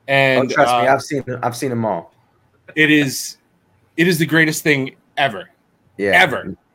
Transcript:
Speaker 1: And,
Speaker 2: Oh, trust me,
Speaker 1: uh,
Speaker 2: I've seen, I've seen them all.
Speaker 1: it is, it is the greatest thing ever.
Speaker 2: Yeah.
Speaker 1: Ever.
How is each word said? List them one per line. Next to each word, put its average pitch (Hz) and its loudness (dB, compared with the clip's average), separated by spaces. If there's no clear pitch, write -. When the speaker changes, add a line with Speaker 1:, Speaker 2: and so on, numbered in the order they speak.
Speaker 1:
And, 131 2
Speaker 2:
Oh, 123 -8
trust 123 4
me, 127 2
Speaker 1:
uh, 135 4
Speaker 2:
I've 127 -2
seen, 139 -6
I've 120 -4
seen 139 -6
them 117 -4
all. 95 -6
Speaker 1:
it 156 4
is, 143 0
it 165 2
is 180 2
the 160 0
greatest 156 0
thing 135 -2
ever. 113 -4
Speaker 2:
Yeah. 98 0
Speaker 1:
Ever. 98 -4